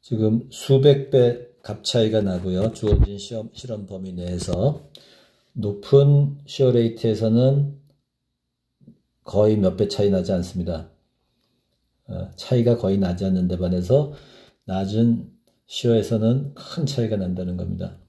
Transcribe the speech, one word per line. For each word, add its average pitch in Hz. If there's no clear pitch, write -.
지금 110
수백 139
배 120
값 107
차이가 110
나고요. 95
주어진 101
시험, 110
실험 104
범위 95
내에서. 90
높은 139
시어 131
레이트에서는 117
거의 107
몇 92
배 104
차이 101
나지 95
않습니다. 87
어, 92
차이가 120
거의 98
나지 90
않는 92
데 90
반해서 92
낮은 98
시어에서는 117
큰 -
차이가 110
난다는 90
겁니다. 90